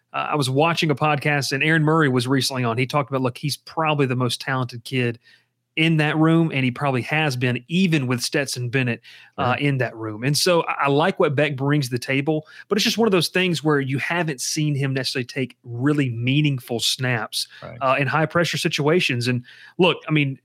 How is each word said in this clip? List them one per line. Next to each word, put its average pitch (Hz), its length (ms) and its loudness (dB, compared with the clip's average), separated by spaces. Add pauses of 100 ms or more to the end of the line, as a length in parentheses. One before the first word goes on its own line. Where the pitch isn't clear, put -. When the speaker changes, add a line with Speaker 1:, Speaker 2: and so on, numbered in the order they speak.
(120)
Speaker 1:
uh, 139 200 -4
I - 20 0
was 139 160 0
watching 160 400 2
a 139 40 0
podcast, 147 580 0
and 139 120 -2
Aaron 160 200 4
Murray 156 260 4
was 123 180 0
recently 131 360 0
on. 113 120 0
He 131 100 0
talked 143 220 -2
about, 131 140 -4
look, 120 160 -4
he's 139 180 -4
probably 151 480 0
the 123 120 0
most 123 260 -2
talented 127 420 -4
kid 120 340 -2 (580)
in 160 200 2
that 151 220 0
room, 160 340 4
and 135 140 0
he 123 40 2
probably 127 300 -2
has 151 340 0
been, 123 340 -2
even 165 380 2
with 123 140 -2
Stetson 131 480 -4
Bennett, 120 320 0 (380)
uh, 139 40 -2
Speaker 2:
Right. 123 180 0
Speaker 1:
in 143 180 0
that 117 180 -2
room. 110 260 -8
And 143 140 0
so 170 280 2
I, - 180 -2
I 143 60 4
like 143 300 2
what 156 160 2
Beck 147 220 0
brings 143 300 2
to 120 60 -6
the 123 60 -2
table, 147 480 -2 (220)
but 196 80 0
it's 202 80 0
just 202 140 0
one 226 100 4
of 196 40 4
those 165 160 2
things 180 360 0
where 151 160 4
you 135 160 -2
haven't 156 460 -2
seen 151 320 -2
him 135 180 -2
necessarily 131 320 -4
take 127 400 -6
really 131 460 0
meaningful 127 720 0
snaps, - 680 -4 (140)
Speaker 2:
Right. - 180 -16
Speaker 1:
uh, 135 180 2
in 143 80 0
high-pressure 156 520 0
situations. 147 720 0
And 123 140 0 (360)
look, 175 180 4 (100)
I 160 40 -10
mean, 143 340 0